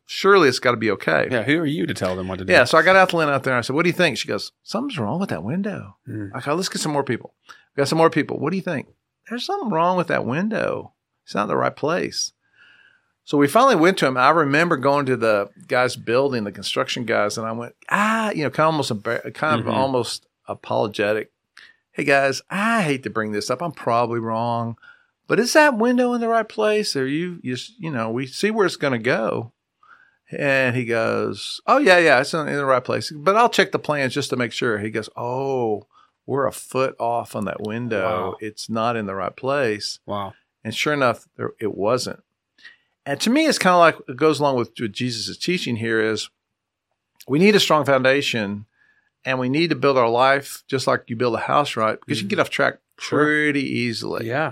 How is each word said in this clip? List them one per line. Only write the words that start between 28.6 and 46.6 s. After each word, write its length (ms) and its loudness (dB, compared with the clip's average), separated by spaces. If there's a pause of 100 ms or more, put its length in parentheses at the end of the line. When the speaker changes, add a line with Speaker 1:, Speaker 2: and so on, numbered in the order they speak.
Speaker 1:
it's 120 -2
gonna 200 0
go." 540 -2 (800)
And 460 0
he 80 -2
goes, 800 -2
"Oh 120 6
yeah, 180 6
yeah, 240 6
it's 120 -4
in, 140 -2
in 80 -2
the 100 -2
right 180 2
place, 280 -4
but 240 0
I'll 140 4
check 240 0
the 60 0
plans 340 -4
just 160 -4
to 80 -4
make 160 -4
sure." 240 -2
He 120 -6
goes, 280 -6
"Oh, 720 -4 (380)
we're 220 -2
a 60 -4
foot 440 -2
off 380 -2
on 80 -4
that 180 -6
window. 440 -4 (260)
Speaker 2:
Wow. 80 -10
Speaker 1:
It's 300 -12
not 260 -2
in 100 -4
the 100 -6
right 200 -4
place." 680 -2
Speaker 2:
Wow. 280 -8 (300)
Speaker 1:
And 100 -8
sure 200 -2
enough, 420 0
there, 240 -6
it 160 -4
wasn't. 480 -2 (800)
And 160 -4
to 80 0
me, 160 4
it's 120 2
kinda 200 4
like, 180 6 (140)
it 80 -10
goes 240 2
along 160 2
with 200 -2
what 140 -6
Jesus 380 -6
is 80 -12
teaching 400 -4
here 240 0
is 280 -2 (960)